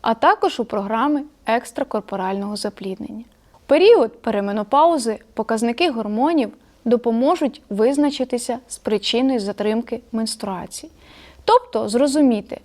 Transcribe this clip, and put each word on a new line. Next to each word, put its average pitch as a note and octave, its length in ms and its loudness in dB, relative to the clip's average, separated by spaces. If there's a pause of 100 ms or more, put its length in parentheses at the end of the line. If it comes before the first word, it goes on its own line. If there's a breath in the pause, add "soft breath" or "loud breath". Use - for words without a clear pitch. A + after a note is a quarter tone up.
а A3+ 120 0
також E4 460 2
у A3+ 60 -4
програми A3+ 580 -2 (220)
екстракорпорального G#3 1080 -4
запліднення. G3+ 680 -10 (300 soft breath)
В - 160 -20
період E4+ 520 6
переменопаузи A3 1000 0 (140)
показники A#3 560 -2
гормонів A3+ 640 -2 (320 soft breath)
допоможуть A#3+ 840 0
визначитися B3+ 1000 0
з - 100 -14
причиною A#3 600 0
затримки G#3+ 640 -4 (100)
менструації, A3 800 -8 (540 loud breath)
тобто A#3 440 0
зрозуміти C4 760 2